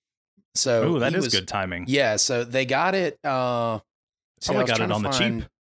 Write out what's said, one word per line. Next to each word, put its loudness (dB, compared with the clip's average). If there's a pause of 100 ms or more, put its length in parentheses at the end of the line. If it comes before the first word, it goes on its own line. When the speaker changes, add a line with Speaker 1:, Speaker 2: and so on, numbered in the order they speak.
(560)
Speaker 1:
So 2
Speaker 2:
Ooh, 2
that 2
Speaker 1:
he 0
Speaker 2:
is 0
Speaker 1:
was -2
Speaker 2:
good -2
timing. -4
Speaker 1:
Yeah, 2
so 0
they -2
got 0
it, -2
uh, 0 (640)
see, -2
I 0
Speaker 2:
Probably 2
Speaker 1:
was 0
Speaker 2:
got 4
Speaker 1:
trying 0
Speaker 2:
it -
Speaker 1:
to 2
Speaker 2:
on 0
the -2
Speaker 1:
find, 0
Speaker 2:
cheap. -12 (140)